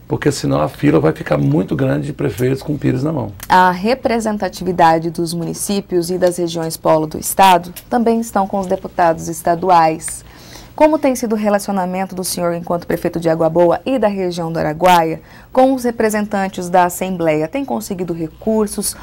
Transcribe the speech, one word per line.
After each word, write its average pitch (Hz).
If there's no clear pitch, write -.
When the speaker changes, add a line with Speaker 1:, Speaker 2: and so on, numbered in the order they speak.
Speaker 1:
porque -
senão 139
a 151
fila 147
vai 151
ficar -
muito 147
grande 139
de 147
prefeitos 131
com 147
pires 127
na 156
mão. 120
Speaker 2:
A 180
representatividade 185
dos 165
municípios 170
e 185
das 180
regiões 165
polo 160
do 156
estado 180
também 233
estão 214
com 196
os 190
deputados 175
estaduais. 165
Como 311
tem 269
sido 233
o 220
relacionamento 196
do 185
senhor 175
enquanto 175
prefeito 175
de 165
Água 165
Boa 170
e 262
da 220
região 180
do 165
Araguaia 160
com 262
os 254
representantes 208
da 180
Assembleia? 170
Tem 277
conseguido 208
recursos 202